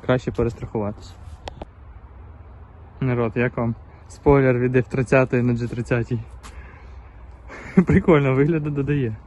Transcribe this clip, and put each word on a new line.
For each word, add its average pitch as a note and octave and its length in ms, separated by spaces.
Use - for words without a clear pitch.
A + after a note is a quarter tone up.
краще B2+ 260
перестрахуватись. - 800
Народ, A#2+ 340
як B2 220
вам A#2 180
спойлер C3+ 500
від B2+ 180
F B2 120
тридцятої B2+ 540
на B2 100
G A#2 160
тридцятій? A#2 520
<laughs> F3+ 100
Прикольно, D3 480
вигляду D3 360
додає. C#3 460